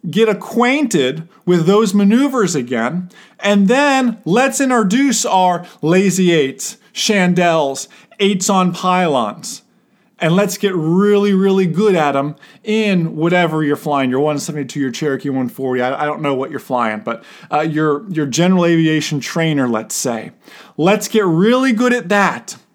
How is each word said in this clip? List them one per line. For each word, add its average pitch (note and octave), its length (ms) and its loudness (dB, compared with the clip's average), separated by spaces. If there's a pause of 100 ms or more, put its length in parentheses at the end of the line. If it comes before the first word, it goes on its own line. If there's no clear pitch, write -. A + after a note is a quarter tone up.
get G#3+ 220 2
acquainted G3+ 960 0 (160)
with F3 220 2
those G3+ 260 4
maneuvers G#3+ 600 2
again, C3 560 -4 (280)
and G3+ 300 2
then C4 560 2
let's B3+ 380 0
introduce B3 640 0
our F3+ 400 0 (160)
lazy F3+ 500 2
eights, C3+ 460 -2 (160)
chandelles, F3+ 920 0 (320)
eights G3 300 0
on F#3 240 2
pylons, F3 880 -2 (640)
and E3+ 140 2
let's G3+ 220 0
get G3 160 -2
really, G3+ 580 2
really F#3+ 340 2
good F#3 280 0
at D3 200 0
'em C#3+ 220 -2 (260)
in G3 540 -2
whatever D#3+ 480 0
you're D3 100 0
flying, C#3 360 -2
your B2+ 100 0
one D3 180 0
seventy-two, D3 400 -8
your C3+ 120 -2
Cherokee C#3 400 -4
one C3 180 -4
forty. B2+ 320 -4
I, C3+ 220 -4
I - 20 -2
don't D3+ 160 -6
know C#3+ 140 -2
what C3 160 -4
you're - 100 -10
flying, A2 400 -4
but, A2+ 240 -8 (260)
uh, D3 100 0
your, D#3 500 -2
your D#3 160 -2
general F3 400 2
aviation D#3 540 0
trainer, D3+ 460 -2
let's A2 280 -4
say. A#2 380 -6 (440)
Let's G3 320 2
get G#3+ 160 0
really A3+ 480 2
good A#3+ 220 0
at G#3 160 -6
that. G3 460 -2 (180)